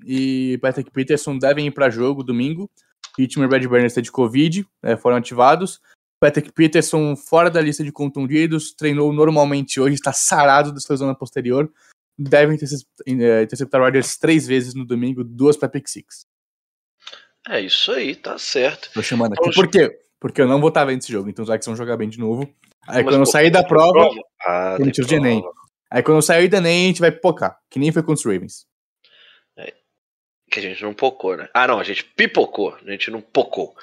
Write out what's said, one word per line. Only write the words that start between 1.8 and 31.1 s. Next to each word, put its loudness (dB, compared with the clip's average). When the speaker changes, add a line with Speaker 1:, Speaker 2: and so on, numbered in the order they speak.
Speaker 1:
jogo -2
domingo. -4
Hitman 0
e 0
Bradbury 2
na 2
lista -2
de -10
covid, 0
é, -2
foram 0
ativados. 0
Patrick 0
Peterson 0
fora 2
da 0
lista -4
de -10
contundidos, -4
treinou 0
normalmente 2
hoje, 2
está -4
sarado 2
da -14
sua -6
lesão -2
na -4
posterior. -4
Devem 4
intercep-, -8
é, 4
interceptar -2
o 4
Rodgers 0
três 2
vezes -2
no -10
domingo, -4
duas 2
pra -4
pick -10
six. -18
Speaker 2:
É -4
isso -2
aí, -4
tá -12
certo. -4
Speaker 1:
Tô -4
chamando -2
aqui. -2
Speaker 2:
Então, -2
Speaker 1:
Por 4
quê? 2
Porque -6
eu 2
não 2
vou 2
tá 2
vendo -2
esse -14
jogo, -6
então -10
os -6
Vikings -4
vão -8
jogar -6
bem -6
de -14
novo. -4
Aí -8
Speaker 2:
Mas 2
Speaker 1:
quando 2
eu 6
Speaker 2:
por 6
Speaker 1:
sair 4
Speaker 2:
quê? 4
Speaker 1:
da 6
Speaker 2:
Tem 2
Speaker 1:
prova, 6
Speaker 2:
prova? 4
Ah, -2
Speaker 1:
tem 0
Speaker 2:
tem 0
Speaker 1:
tiro -2
de 2
Enem. 2
Speaker 2:
prova. -12
Speaker 1:
Aí 0
quando 4
eu 4
sair 4
do 0
Enem, 2
a 2
gente -2
vai 4
pipocar, -2
que -12
nem 0
foi 0
contra -2
os -8
Ravens. -6
Speaker 2:
É, -16
que -4
a -6
gente -10
não -8
pocou, -4